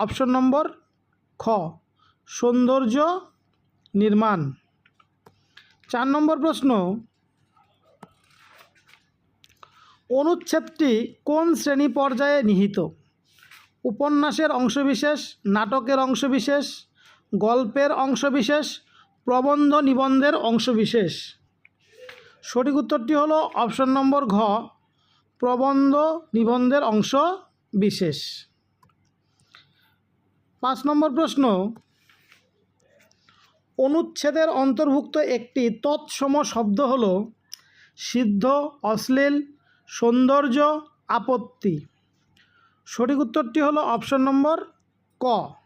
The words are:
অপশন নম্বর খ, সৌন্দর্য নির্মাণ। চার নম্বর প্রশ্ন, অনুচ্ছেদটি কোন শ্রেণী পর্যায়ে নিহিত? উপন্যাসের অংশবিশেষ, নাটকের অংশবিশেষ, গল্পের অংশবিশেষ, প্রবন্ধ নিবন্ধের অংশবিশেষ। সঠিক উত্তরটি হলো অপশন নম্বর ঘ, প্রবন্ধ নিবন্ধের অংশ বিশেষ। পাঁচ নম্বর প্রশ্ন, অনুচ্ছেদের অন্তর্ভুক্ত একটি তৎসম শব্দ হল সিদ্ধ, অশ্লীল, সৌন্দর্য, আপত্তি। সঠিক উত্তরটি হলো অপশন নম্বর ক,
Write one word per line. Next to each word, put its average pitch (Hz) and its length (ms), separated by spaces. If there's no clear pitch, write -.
অপশন 247 340
নম্বর 254 280
খ, - 60
সৌন্দর্য 247 680
নির্মাণ। 208 460
চার 247 260
নম্বর 302 280
প্রশ্ন, 269 260
অনুচ্ছেদটি 320 840
কোন 311 160
শ্রেণী 285 280
পর্যায়ে 277 400
নিহিত? 202 300
উপন্যাসের 294 680
অংশবিশেষ, 277 600
নাটকের 233 520
অংশবিশেষ, 269 580
গল্পের 240 580
অংশবিশেষ, 277 600
প্রবন্ধ 285 440
নিবন্ধের 269 480
অংশবিশেষ। 220 640
সঠিক 254 320
উত্তরটি 254 400
হলো 311 160
অপশন 254 340
নম্বর 269 240
ঘ, - 20
প্রবন্ধ 269 520
নিবন্ধের 247 580
অংশ 214 200
বিশেষ। 190 440
পাঁচ 254 220
নম্বর 302 320
প্রশ্ন, 277 260
অনুচ্ছেদের 311 720
অন্তর্ভুক্ত 269 520
একটি 233 260
তৎসম 285 480
শব্দ 208 260
হল 254 140
সিদ্ধ, 208 440
অশ্লীল, 262 440
সৌন্দর্য, 254 680
আপত্তি। 226 580
সঠিক 254 360
উত্তরটি 240 440
হলো 302 140
অপশন 262 340
নম্বর 285 280
ক, 254 40